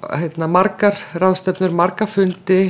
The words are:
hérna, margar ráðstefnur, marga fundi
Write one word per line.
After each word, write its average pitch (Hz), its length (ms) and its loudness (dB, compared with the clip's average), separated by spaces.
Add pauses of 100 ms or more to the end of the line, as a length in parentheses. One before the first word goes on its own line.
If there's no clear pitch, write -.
(180)
hérna, 160 320 -4
margar 202 460 2 (200)
ráðstefnur, 185 600 0
marga 185 340 0
fundi 185 600 0